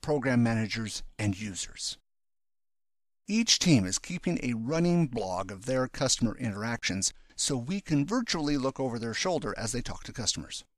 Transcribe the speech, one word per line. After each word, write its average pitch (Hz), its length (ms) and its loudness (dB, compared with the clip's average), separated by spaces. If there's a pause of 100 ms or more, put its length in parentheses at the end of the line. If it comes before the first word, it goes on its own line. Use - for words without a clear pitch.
program 131 400 4
managers, 113 600 0 (160)
and 101 220 0
users. - 560 -8 (1300)
Each 226 320 4
team 131 280 6
is 92 120 -2
keeping - 440 -2
a 123 120 -2
running 165 520 2
blog 98 440 -2
of 98 140 -12
their 127 240 0
customer 123 500 0
interactions, 107 760 -2 (240)
so - 200 -2
we 147 240 -4
can 143 240 2
virtually 160 540 0
look 131 200 -2
over 120 200 -2
their 113 160 -4
shoulder 120 420 0
as - 160 -4
they 123 80 -2
talk - 240 -8
to - 80 -12
customers. - 500 -4 (160)